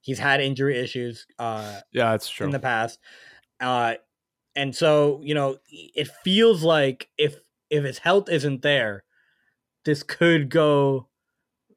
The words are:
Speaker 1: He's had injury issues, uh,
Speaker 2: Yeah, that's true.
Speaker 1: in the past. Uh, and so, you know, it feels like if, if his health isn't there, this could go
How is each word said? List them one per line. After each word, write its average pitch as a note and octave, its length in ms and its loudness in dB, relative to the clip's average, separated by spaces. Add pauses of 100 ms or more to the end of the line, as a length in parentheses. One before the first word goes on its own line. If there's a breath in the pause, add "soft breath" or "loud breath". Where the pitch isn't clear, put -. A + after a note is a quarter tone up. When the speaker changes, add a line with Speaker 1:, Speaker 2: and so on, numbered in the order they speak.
Speaker 1:
He's C3 180 -8
had C#3 200 2
injury C3+ 380 -2
issues, A#2+ 480 -8 (140)
uh, G#2+ 400 -8 (120)
Speaker 2:
Yeah, A#2 200 2
that's A2 180 -2
true. - 160 -8
Speaker 1:
in C#3+ 60 -2
the C#3 80 -4
past. A#2 400 -4 (600 loud breath)
Uh, A#2+ 360 0 (600)
and C#3 200 -4
so, D3 460 2
you D3+ 140 -4
know, C3+ 220 -2 (120)
it - 380 -8 (160)
feels G3 400 4
like D3 520 2
if, D3 200 -2 (340)
if D3 140 0
his B2+ 160 -8
health G3 280 2
isn't C#3+ 360 -2
there, A#2+ 400 0 (840)
this D3 160 0
could E3 480 0
go C#3+ 600 2 (680)